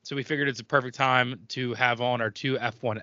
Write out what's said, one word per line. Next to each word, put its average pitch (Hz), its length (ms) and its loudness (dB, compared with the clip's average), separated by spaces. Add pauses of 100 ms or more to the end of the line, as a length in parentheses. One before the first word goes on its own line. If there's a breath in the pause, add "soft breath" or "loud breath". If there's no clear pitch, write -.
So - 120 -10
we 139 80 -2
figured 147 260 0
it's 117 120 -4
a 110 40 -12
perfect 127 300 0
time 127 540 2
to 127 260 -4
have 120 280 2
on 123 180 2
our 110 100 0
two 131 280 -2
F 113 240 -6
one 110 200 -2